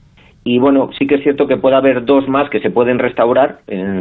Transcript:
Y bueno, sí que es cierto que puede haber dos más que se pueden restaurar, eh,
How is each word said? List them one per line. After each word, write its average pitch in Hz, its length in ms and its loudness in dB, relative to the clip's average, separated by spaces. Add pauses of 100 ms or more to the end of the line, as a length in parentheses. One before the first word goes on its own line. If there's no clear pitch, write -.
(440)
Y 123 140 0
bueno, 135 400 2
sí 143 80 -2
que 143 80 2
es 139 80 -2
cierto 143 240 0
que 135 100 0
puede 131 200 2
haber 131 280 2
dos 135 240 2
más 139 220 -2
que 107 100 -4
se 107 100 -2
pueden 123 280 0
restaurar, 123 680 0
eh, 95 320 -6